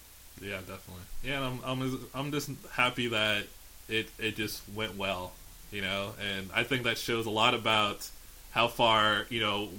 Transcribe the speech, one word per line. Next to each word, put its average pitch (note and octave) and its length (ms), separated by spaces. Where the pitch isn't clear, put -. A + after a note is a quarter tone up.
Yeah, G2 160
definitely. F#2 460
Yeah, C#3 220
and B2+ 200
I'm, C3 160
I'm, B2+ 320
I'm C#3 180
just C#3+ 180
happy B2 360
that G#2+ 360
it, A2 180
it A2 180
just G#2+ 260
went G#2 220
well, F#2+ 380
you G2+ 100
know, G2 400
and G2 320
I A2+ 100
think B2 200
that A2+ 140
shows A2+ 280
a A2 60
lot A2 220
about G#2+ 560
how A#2 160
far, A2 600
you A#2 120
know, G#2 380